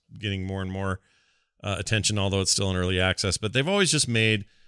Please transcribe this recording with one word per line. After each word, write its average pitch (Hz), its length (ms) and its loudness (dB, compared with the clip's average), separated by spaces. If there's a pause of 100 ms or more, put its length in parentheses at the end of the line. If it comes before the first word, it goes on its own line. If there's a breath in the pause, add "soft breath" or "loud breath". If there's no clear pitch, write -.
(180)
getting 98 260 -4
more 95 160 -6
and 92 100 -6
more, 95 300 -4 (640)
uh, 101 160 -4
attention, 104 400 0
although 98 240 2
it's - 80 2
still 98 200 2
in 92 60 0
early 90 240 0
access. 92 380 0
But 104 140 -4
they've 139 160 0
always 196 240 2
just 147 160 2
made 110 360 2 (240)